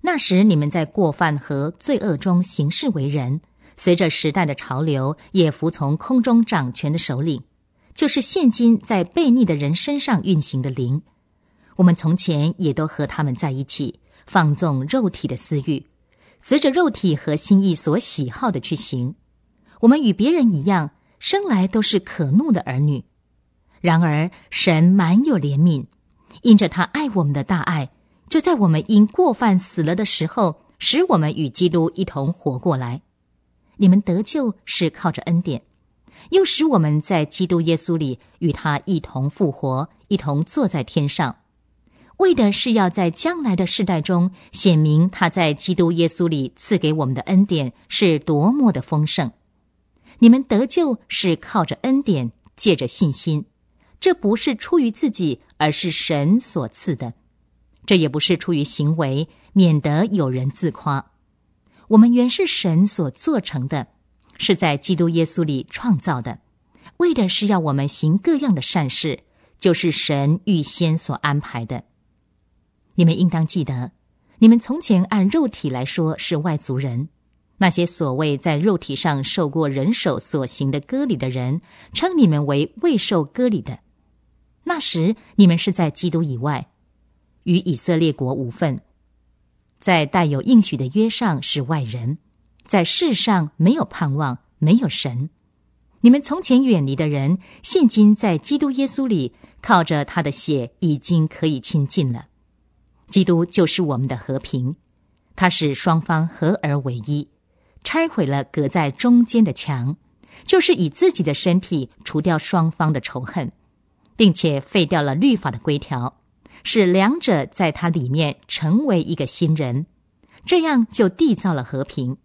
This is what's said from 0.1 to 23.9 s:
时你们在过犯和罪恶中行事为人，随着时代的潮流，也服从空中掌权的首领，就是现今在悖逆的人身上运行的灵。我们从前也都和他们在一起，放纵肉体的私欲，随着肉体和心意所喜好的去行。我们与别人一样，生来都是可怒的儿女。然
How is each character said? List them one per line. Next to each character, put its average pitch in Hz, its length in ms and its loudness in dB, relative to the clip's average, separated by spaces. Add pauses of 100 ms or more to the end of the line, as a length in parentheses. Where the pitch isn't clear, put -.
时 185 260 2
你 202 120 4
们 147 160 0
在 165 160 -2
过 175 240 0
犯 151 260 -2
和 143 400 -4
罪 277 220 -2
恶 165 180 -2
中 180 240 0
行 156 300 -2
事 294 180 -2
为 143 180 -2
人， 143 340 -4 (360)
随 175 180 2
着 170 140 0
时 156 220 -2
代 170 160 0
的 139 80 -4
潮 131 260 -6
流， 143 340 -2 (180)
也 165 180 4
服 156 180 -4
从 147 280 -4
空 254 260 0
中 233 200 4
掌 139 300 -2
权 147 180 -4
的 165 60 -2
首 139 240 -4
领， 151 220 -4 (500)
就 302 140 0
是 277 140 0
现 302 280 0
今 233 300 4
在 185 260 -2
悖 320 240 0
逆 240 160 4
的 170 100 0
人 143 200 -2
身 285 240 -2
上 233 240 0
运 170 180 2
行 - 180 -6
的 131 120 -4
灵。 131 320 -4 (720)
我 190 80 4
们 175 100 8
从 165 240 0
前 156 400 -2
也 151 160 -2
都 156 140 -2
和 147 180 -6
他 - 180 -6
们 131 120 -2
在 147 160 -4
一 135 120 -6
起， - 360 -8 (260)
放 156 300 2
纵 139 300 -2
肉 214 260 0
体 - 160 -10
的 123 80 -6
私 143 320 -6
欲， 143 180 -4 (560)
随 269 160 0
着 277 140 2
肉 320 180 2
体 175 260 -2
和 151 200 -4
心 196 280 2
意 180 120 2
所 151 240 -2
喜 127 320 -6
好 247 180 -4
的 156 100 -4
去 - 160 -6
行。 123 380 -6 (680)
我 226 60 4
们 294 140 6
与 226 100 2
别 226 200 2
人 269 200 2
一 147 120 -2
样， 170 260 0 (300)
生 403 260 -2
来 190 220 2
都 214 160 0
是 202 160 0
可 143 320 -4
怒 262 200 4
的 180 100 0
儿 131 180 -6
女。 143 260 -2 (760)
然 165 220 2